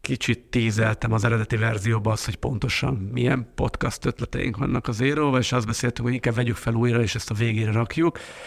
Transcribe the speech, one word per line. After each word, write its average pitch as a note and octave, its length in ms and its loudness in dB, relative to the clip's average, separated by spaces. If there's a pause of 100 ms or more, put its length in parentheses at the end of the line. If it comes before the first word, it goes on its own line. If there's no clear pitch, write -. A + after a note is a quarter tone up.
kicsit - 400 -2
tízeltem A2 720 0
az A2 120 2
eredeti A2+ 320 2
verzióba A2 560 0
azt, G#2 120 -2
hogy A2+ 120 -4
pontosan B2+ 580 -2
milyen A#2+ 600 0
podcast - 500 -4
ötleteink A#2+ 520 -2
vannak B2+ 320 -2
az A#2 80 -4
Zero-val, C#3 440 2
és A#2+ 120 0
azt B2 140 0
beszéltünk, A#2 400 -2
hogy B2 80 0
inkább A#2+ 200 0
vegyük A#2 220 0
fel - 180 -2
újra, A#2 280 4
és G#2+ 120 0
ezt - 160 -6
a A2 40 -2
végére A2+ 380 0
rakjuk. D3+ 460 2 (280)